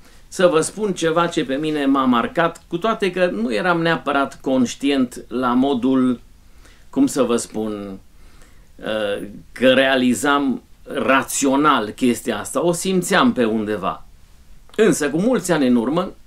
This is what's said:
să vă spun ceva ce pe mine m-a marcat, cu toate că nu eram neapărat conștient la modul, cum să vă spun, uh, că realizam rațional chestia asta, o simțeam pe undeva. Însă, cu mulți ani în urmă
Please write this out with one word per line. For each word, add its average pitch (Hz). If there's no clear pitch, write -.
să -
vă 160
spun 196
ceva 165
ce 165
pe 127
mine 151
m-a 135
marcat, 127
cu 175
toate 208
că 180
nu 214
eram 180
neapărat 139
conștient 131
la 123
modul, 127
cum 139
să 135
vă 117
spun, 104
uh, 101
că 131
realizam 135
rațional 131
chestia 120
asta, 131
o 175
simțeam 180
pe 120
undeva. 107
Însă, 151
cu 156
mulți 214
ani 147
în 123
urmă 156